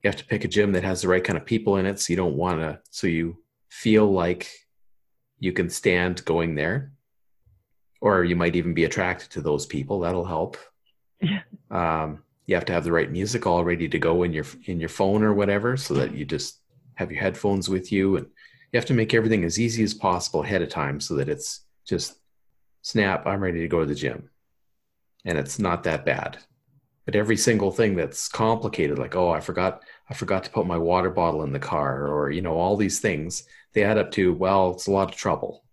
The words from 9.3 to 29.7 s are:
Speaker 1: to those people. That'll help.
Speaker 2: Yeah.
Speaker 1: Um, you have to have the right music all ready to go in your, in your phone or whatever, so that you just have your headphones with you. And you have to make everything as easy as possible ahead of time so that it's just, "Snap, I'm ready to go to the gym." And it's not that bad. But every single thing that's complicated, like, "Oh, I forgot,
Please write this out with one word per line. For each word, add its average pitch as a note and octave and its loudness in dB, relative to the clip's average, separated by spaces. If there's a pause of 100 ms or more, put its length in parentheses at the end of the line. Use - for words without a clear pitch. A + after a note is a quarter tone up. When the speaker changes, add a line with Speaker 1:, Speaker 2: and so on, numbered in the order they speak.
Speaker 1:
to - -8
those D2 -2
people. D2 -4
That'll F2 -2
help. E2 -4 (640)
Speaker 2:
Yeah. F#3+ 0 (300)
Speaker 1:
Um, D#2+ -2 (240)
you - 0
have F2 0
to F#2 -2
have E2+ 0
the E2+ 0
right E2 2
music G2+ -2
all F2 4
ready E2+ 0
to D#2 -2
go E2 2
in F2 0
your, D2+ -4 (220)
in F2+ -4
your D#2+ -4
phone G#2 2
or G#2+ 4
whatever, G#2 0
so C3 -4
that C2 0
you D2 -6
just - -6 (340)
have E2+ -6
your - -6
headphones F#2+ 0
with F#2+ -2
you. F#2+ 4
And C2 -6 (460)
you A#2+ 2
have A#2 -2
to C#3 2
make A2 2
everything A2+ 4
as E2 -2
easy A2+ 2
as G#2+ 0
possible F2+ 0
ahead F#2 0
of E2 -2
time C#2+ -2
so D#2+ -4
that C#2 0
it's - -8 (220)
just, - -4 (640)
"Snap, G2 0
I'm G2 -2
ready F2 -2
to E2+ -4
go E2 2
to D#2+ 2
the D2 -2
gym." C#2 -6 (920)
And E2+ -2
it's C#2 -6
not F2 0
that D#2 -2
bad. - -4 (680)
But G#2 -2
every G#2+ 2
single G2 2
thing G#2 2
that's D#2 -4
complicated, A2 0
like, B1+ -4
"Oh, F2+ 2
I D#2+ 0
forgot, F2+ -2 (280)